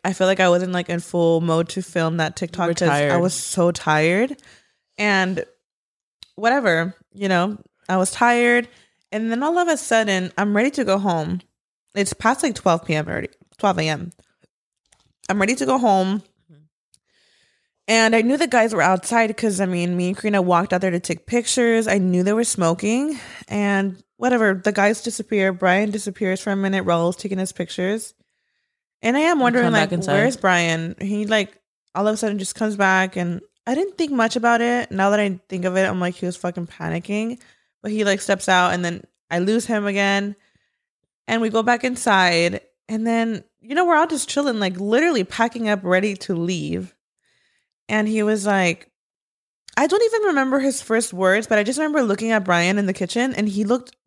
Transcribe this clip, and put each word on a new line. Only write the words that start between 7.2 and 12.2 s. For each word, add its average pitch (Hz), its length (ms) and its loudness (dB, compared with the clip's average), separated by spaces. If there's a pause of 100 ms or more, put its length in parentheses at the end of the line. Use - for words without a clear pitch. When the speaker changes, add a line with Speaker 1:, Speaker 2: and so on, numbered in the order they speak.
Speaker 1:
know, 190 300 0 (320)
I 185 80 2
was 185 140 0
tired. 240 560 2 (440)
And 220 200 -4
then 240 120 -2
all 330 140 0
of 359 100 0
a 320 100 0
sudden, 196 600 0
I'm 208 180 0
ready 247 160 2
to 277 120 -2
go 196 140 0
home. 180 440 -2 (540)
It's 196 180 -2
past, 240 300 0